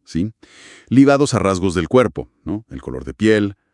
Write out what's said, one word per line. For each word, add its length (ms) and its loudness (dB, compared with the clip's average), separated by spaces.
¿sí? 300 -6
Ligados 460 4
a 40 0
rasgos 360 0
del 120 -2
cuerpo, 420 0
¿no? 280 -10
El 100 -14
color 240 -12
de 80 -12
piel, 420 0